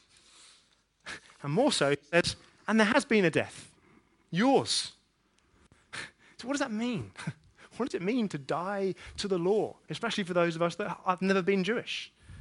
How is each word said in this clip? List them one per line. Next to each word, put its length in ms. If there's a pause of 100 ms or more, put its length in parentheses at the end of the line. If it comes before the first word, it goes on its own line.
(1080)
<laughs> 140 (220)
And 100
more 200
so, 180
he 60 (160)
says, 240 (320)
"And 100
there 80
has 180
been 200
a 60
death. 420 (580)
Yours." 640 (1000)
<laughs> 60 (380)
So 120
what 60
does 60
that 120
mean? 380 (160)
<laughs> 120 (380)
What 120
does 60
it 80
mean 260
to 100
die 560 (220)
to 120
the 100
law, 380 (120)
especially 360
for 100
those 220
of 60
us 140
that 300
have 160
never 200
been 220
Jewish? 480 (280)